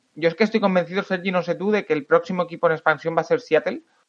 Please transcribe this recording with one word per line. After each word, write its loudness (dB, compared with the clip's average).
yo 0
es -2
que 2
estoy 0
convencido, 0
Sergi, -4
no 0
sé -2
tú, -2
de 0
que -2
el -2
próximo 2
equipo -2
en 2
expansión -2
va 0
a 0
ser 0
Seattle, 0